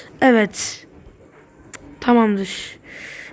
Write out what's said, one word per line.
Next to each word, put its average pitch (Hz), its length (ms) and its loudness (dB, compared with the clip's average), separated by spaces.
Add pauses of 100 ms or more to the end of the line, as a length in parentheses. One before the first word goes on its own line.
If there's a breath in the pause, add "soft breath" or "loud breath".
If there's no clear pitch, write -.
(200 loud breath)
Evet. - 680 0 (1120)
Tamamdır. 214 800 0 (540 loud breath)